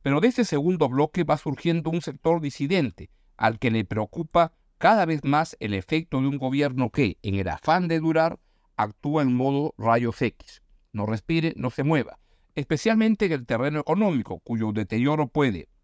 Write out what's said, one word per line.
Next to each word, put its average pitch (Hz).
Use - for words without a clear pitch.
Pero 147
de 220
ese 247
segundo 160
bloque 147
va 156
surgiendo 165
un 170
sector 160
disidente, 143
al 110
que 123
le 110
preocupa 160
cada 190
vez 156
más 147
el 104
efecto 151
de 135
un 139
gobierno 131
que, 120
en 98
el 95
afán 170
de 165
durar, 160
actúa 143
en 127
modo 139
rayos 117
X. -
No 104
respire, 160
no 127
se 135
mueva. 147
Especialmente 220
en 165
el 127
terreno 139
económico, 151
cuyo 110
deterioro 120
puede, 120